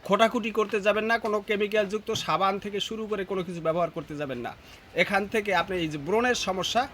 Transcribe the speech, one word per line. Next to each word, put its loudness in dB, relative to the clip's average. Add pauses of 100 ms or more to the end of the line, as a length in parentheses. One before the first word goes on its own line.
খোটাখুটি 2
করতে 0
যাবেন 2
না, 4 (100)
কোনো 0 (100)
কেমিক্যালযুক্ত 0 (140)
সাবান 2 (100)
থেকে -4
শুরু -6
করে -2
কোনো 0
কিছু -8
ব্যবহার 2
করতে -8
যাবেন -4
না। -6 (500)
এখান 4 (120)
থেকে 0 (100)
আপনি -2
এই 0
যে -4
ব্রণের 2 (100)
সমস্যা 0 (120)